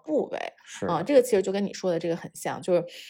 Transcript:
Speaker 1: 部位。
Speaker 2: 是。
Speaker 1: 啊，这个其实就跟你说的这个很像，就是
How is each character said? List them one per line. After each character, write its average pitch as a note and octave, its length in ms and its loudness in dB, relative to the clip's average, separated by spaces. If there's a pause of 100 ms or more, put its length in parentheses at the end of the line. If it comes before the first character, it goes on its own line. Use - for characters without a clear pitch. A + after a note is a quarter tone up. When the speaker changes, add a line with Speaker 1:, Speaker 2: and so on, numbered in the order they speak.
Speaker 1:
部 D4+ 280 2
位。 - 60 -6 (260)
Speaker 2:
是。 - 220 -8
Speaker 1:
啊， E3+ 200 0
这 D4 80 2
个 B3+ 80 10
其 A#3 140 2
实 F#3+ 60 6
就 F#3+ 100 -2
跟 G3+ 120 0
你 - 80 -4
说 F#3 200 -2
的 E3+ 80 -2
这 E3+ 80 -2
个 E3 80 0
很 - 180 -12
像， B2+ 260 -6
就 F3+ 140 2
是 E3+ 80 4 (280)